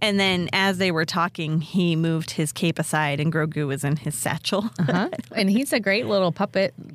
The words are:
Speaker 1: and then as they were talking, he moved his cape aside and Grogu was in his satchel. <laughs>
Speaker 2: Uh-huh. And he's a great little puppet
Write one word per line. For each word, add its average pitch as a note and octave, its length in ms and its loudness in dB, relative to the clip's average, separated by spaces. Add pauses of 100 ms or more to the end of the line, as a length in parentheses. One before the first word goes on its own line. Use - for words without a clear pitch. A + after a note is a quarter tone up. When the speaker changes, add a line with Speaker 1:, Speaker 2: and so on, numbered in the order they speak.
Speaker 1:
and G#3 200 2
then F#3 320 2
as F#3+ 260 2
they F#3 140 2
were D#3+ 120 2
talking, E3 560 0
he E3+ 360 2
moved D#3+ 360 0
his D#3 200 -2
cape E3 260 0
aside D3+ 400 0
and D#3 140 0
Grogu D3+ 340 0
was C#3 160 -4
in C#3+ 140 0
his D3 180 -6
satchel. - 600 -4
<laughs> - 40 -6
Speaker 2:
Uh-huh. F3+ 300 0 (260)
And G3 160 2
he's A#3+ 220 0
a C4+ 80 2
great G3 260 0
little G3 240 2
puppet G3 420 0 (220)